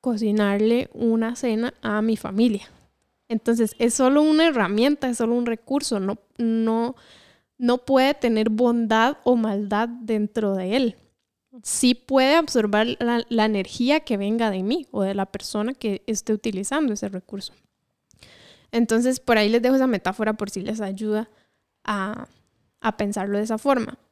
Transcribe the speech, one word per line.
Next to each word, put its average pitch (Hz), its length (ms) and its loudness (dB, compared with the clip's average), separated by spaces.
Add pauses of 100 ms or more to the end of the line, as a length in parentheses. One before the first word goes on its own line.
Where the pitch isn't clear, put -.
cocinarle 214 920 0
una 226 420 0
cena 233 460 -4
a 214 200 -2
mi 220 140 0
familia. 208 520 0 (600)
Entonces, 226 500 0
es 233 160 0
solo 269 280 4
una 311 260 4
herramienta, 247 600 0
es 240 100 -4
solo 233 160 0
un 240 120 0
recurso, 233 540 -4
no, 196 180 -4 (200)
no, 226 580 0 (640)
no 247 260 2
puede 269 300 4
tener 220 340 0
bondad 226 760 2
o 247 120 4
maldad 214 520 -2
dentro 214 680 -2
de 190 220 -2
él. 254 200 0 (680)
Sí - 320 2
puede 269 420 2
absorber 226 640 0
la, 233 280 0
la 226 160 2
energía 220 560 0
que 233 160 -4
venga 214 340 0
de 185 120 -4
mí 262 280 -2
o 208 120 -4
de 196 120 -2
la 196 120 -2
persona 220 480 -6
que 202 320 -6
esté 220 260 -4
utilizando 220 640 -2
ese - 140 -6
recurso. - 440 -12 (1200)
Entonces, 233 480 2
por 233 160 2
ahí 208 120 4
les 233 140 2
dejo 254 140 4
esa 262 100 4
metáfora 214 480 -2
por 208 160 -6
si 190 120 -10
les 214 180 -6
ayuda 214 480 -4 (560)
a, 208 420 -6 (540)
a 220 160 -2
pensarlo 202 420 -4
de 208 60 -2
esa 220 140 -4
forma. 254 400 -2 (140)